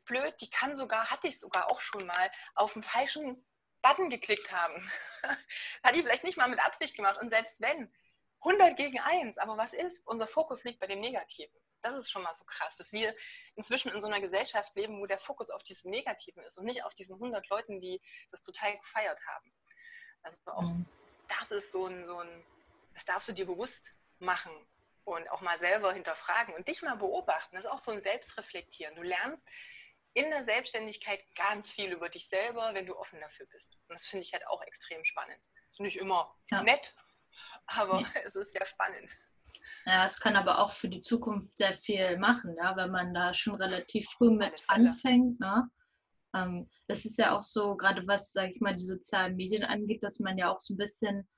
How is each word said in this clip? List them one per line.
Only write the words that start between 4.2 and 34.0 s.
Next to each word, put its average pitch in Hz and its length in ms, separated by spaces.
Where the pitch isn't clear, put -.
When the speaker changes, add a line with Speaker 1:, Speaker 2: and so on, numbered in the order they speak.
Speaker 1:
haben. 175 380
<laughs> - 600
Hat 254 140
die 339 60
vielleicht 240 220
nicht 370 120
mal 247 120
mit 254 160
Absicht - 320
gemacht. 202 240
Und 233 80
selbst 226 320
wenn, 262 320
hundert 359 340
gegen 262 240
eins, 302 380
aber 214 180
was 226 160
ist? 349 340
Unser 220 220
Fokus 285 360
liegt 233 160
bei 190 60
dem 196 140
Negativen. 208 600
Das 247 120
ist 262 160
schon 190 120
mal 165 120
so - 100
krass, - 320
dass - 160
wir 220 220
inzwischen 240 360
in 208 80
so 208 60
einer 208 140
Gesellschaft 196 560
leben, 208 240
wo 202 60
der 190 120
Fokus - 320
auf - 120
diesem - 280
Negativen 226 540
ist - 140
und 190 60
nicht 247 200
auf - 100
diesen 190 240
hundert 226 300
Leuten, 202 320
die 185 200
das - 120
total 208 360
gefeiert 196 480
haben. - 260
Also - 240
auch 175 260
Speaker 2:
Mhm. 175 140
Speaker 1:
das - 220
ist 202 220
so 185 140
ein, 180 200
so 175 120
ein, 170 280
das - 100
darfst 190 240
du 220 40
dir 185 140
bewusst 185 500
machen 175 500
und 165 260
auch - 100
mal 175 180
selber 185 340
hinterfragen 175 600
und 180 140
dich 330 140
mal 285 140
beobachten. 185 600
Das 190 80
ist - 60
auch - 80
so 226 140
ein 202 80
Selbstreflektieren. 175 960
Du 170 60
lernst 190 440
in 302 160
der 285 140
Selbstständigkeit 220 760
ganz 208 360
viel 196 220
über 170 160
dich 170 200
selber, 226 460
wenn 190 120
du 185 100
offen - 240
dafür 151 260
bist. - 300
Und 170 60
das - 120